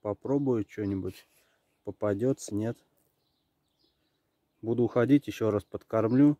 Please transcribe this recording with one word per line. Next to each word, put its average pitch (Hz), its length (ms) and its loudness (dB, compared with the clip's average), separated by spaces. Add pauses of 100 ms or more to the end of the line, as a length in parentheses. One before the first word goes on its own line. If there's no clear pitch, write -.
Попробую 120 640 -2
что-нибудь. 98 580 -6 (560)
Попадется, 107 720 -4
нет. 110 240 -4 (1800)
Буду 117 240 0
уходить, 127 420 2
еще 107 240 -2
раз 101 140 0
подкормлю. 123 760 2